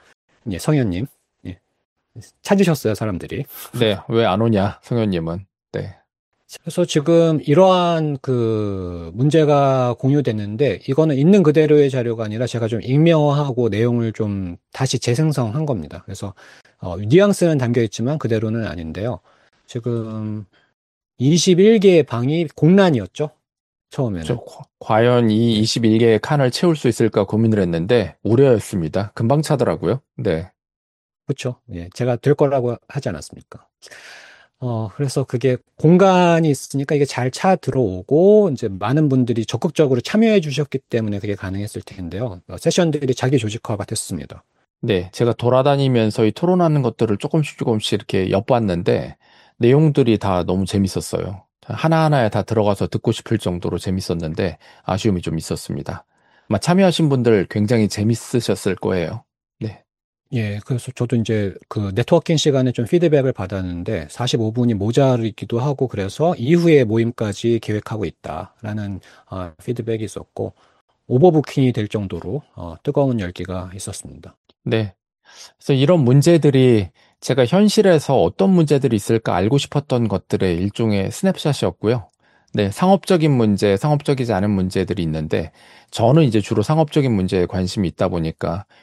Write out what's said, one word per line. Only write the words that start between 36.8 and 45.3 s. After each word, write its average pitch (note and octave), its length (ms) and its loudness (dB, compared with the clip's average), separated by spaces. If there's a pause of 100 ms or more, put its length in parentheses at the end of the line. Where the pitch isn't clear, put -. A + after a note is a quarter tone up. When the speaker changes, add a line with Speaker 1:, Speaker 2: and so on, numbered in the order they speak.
Speaker 1:
이게 C#3+ 120 2
잘 B2 240 -4
차 F#3+ 260 2
들어오고, C#3+ 960 2
이제 A#2 160 -6
많은 A2 400 0
분들이 A#2+ 380 2
적극적으로 C#3 560 0
참여해 G#3+ 380 2
주셨기 D3 380 -6
때문에 G#2+ 400 -4
그게 G2+ 160 -6
가능했을 G2 480 -8
텐데요. F#2 640 -10
어, F#2 100 -14
세션들이 D3+ 560 0
자기 C3 240 0
조직화가 G#2+ 460 -6
됐습니다. - 600 -10 (380)
Speaker 2:
네, F#2 300 -2
제가 A#2+ 200 0